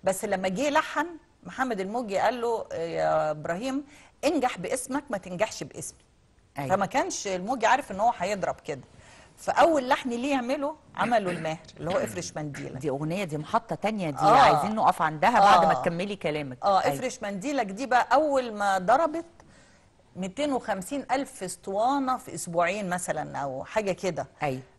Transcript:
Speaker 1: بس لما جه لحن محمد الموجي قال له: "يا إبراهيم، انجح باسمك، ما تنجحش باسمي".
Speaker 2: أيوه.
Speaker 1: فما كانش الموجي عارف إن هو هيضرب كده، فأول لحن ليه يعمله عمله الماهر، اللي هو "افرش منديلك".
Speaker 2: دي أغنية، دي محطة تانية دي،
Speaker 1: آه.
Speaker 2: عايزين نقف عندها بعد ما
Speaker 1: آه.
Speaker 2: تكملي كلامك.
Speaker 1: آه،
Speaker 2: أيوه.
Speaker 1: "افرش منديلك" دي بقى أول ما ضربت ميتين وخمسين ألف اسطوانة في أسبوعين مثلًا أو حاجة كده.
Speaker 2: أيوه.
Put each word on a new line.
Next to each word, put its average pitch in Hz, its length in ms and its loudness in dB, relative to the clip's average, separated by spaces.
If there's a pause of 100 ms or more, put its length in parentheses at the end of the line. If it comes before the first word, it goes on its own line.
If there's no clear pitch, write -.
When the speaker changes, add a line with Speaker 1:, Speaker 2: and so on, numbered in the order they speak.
Speaker 1:
بس 190 200 -2
لما 190 240 -2
جه 247 220 0
لحن 302 360 0 (360)
محمد 220 380 -4
الموجي 202 380 -4
قال 233 220 2
له: 233 340 -2
"يا 156 560 0
إبراهيم، 208 540 -4 (400)
انجح 262 340 0
باسمك، 262 520 -6
ما 202 80 -4
تنجحش - 440 -6
باسمي". - 360 -12 (600)
Speaker 2:
أيوه. 139 180 -6
Speaker 1:
فما 196 100 0
كانش 311 400 -2
الموجي 202 400 -2
عارف 247 260 2
إن 190 80 -6
هو 233 180 4
هيضرب 180 460 -2
كده، 139 160 -8 (560)
فأول 285 520 4
لحن 269 220 0
ليه 240 200 -2
يعمله 277 460 -2 (200)
عمله 214 340 2
الماهر، 160 280 -4 (180)
اللي 151 140 -6
هو 196 80 0
"افرش 185 380 -4
منديلك". 139 360 -8
Speaker 2:
دي 147 160 -6
أغنية، 156 360 -2
دي 151 140 -6
محطة 165 360 -2
تانية 196 360 -4
دي، 135 80 -6
Speaker 1:
آه. 214 220 8
Speaker 2:
عايزين 202 340 6
نقف 180 280 2
عندها 170 380 4
بعد 196 240 8
ما 160 60 6
Speaker 1:
آه. 131 120 2
Speaker 2:
تكملي 180 340 -2
كلامك. 151 460 -4
Speaker 1:
آه، 196 200 4
Speaker 2:
أيوه. 277 160 0
Speaker 1:
"افرش 254 240 -6
منديلك" 214 440 -4
دي 202 200 -8
بقى 240 260 4
أول 269 400 2
ما 202 260 0
ضربت 311 460 2 (920)
ميتين 196 360 -4
وخمسين 226 600 -4
ألف 269 300 -4
اسطوانة 247 720 -2
في - 180 -12
أسبوعين 175 560 -2
مثلًا 151 480 -4
أو 135 260 -6
حاجة 202 280 -2
كده. 160 340 -4 (160)
Speaker 2:
أيوه. 131 180 -2 (180)